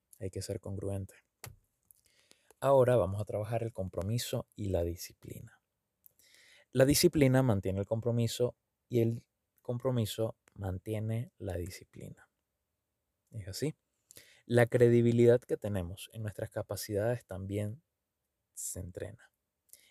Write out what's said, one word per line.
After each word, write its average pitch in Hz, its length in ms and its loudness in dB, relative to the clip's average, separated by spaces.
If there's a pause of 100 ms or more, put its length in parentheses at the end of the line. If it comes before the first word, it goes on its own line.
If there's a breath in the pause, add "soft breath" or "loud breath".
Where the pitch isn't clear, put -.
(200)
Hay 95 100 -8
que 95 120 -10
ser 95 180 -8
congruente. 95 560 -8 (1400 soft breath)
Ahora 131 360 4
vamos 98 260 0
a 104 40 -4
trabajar 107 360 -4
el 113 100 -6
compromiso 101 840 -6
y 101 140 -6
la 87 140 0
disciplina. - 800 -10 (1080 soft breath)
La 131 140 6
disciplina 135 580 4
mantiene 101 360 0
el 101 60 -2
compromiso 117 720 -2 (340)
y 120 120 2
el 117 220 0 (380)
compromiso 123 760 -4 (160)
mantiene 107 840 -6
la 95 180 -8
disciplina. - 720 -12 (1040)
Es 101 160 -12
así. 135 280 -6 (720 loud breath)
La 120 200 6
credibilidad 120 760 6
que - 160 -6
tenemos 95 560 -6
en 113 100 -10
nuestras 104 260 -8
capacidades 107 760 -4
también 101 580 -8 (720)
se - 260 -12
entrena. 90 520 -14 (600 loud breath)